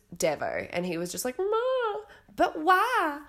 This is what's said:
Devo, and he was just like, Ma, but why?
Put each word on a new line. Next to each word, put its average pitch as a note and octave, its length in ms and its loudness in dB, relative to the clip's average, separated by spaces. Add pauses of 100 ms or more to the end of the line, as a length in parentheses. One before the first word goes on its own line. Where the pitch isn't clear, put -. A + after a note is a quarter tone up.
(160)
Devo, B2 560 0
and F3+ 140 -2
he E3+ 120 -2
was F3 140 -4
just F3+ 120 -4
like, B3+ 140 -4
Ma, F#4 60 -2 (920)
but E4 240 2
why? F#4 680 2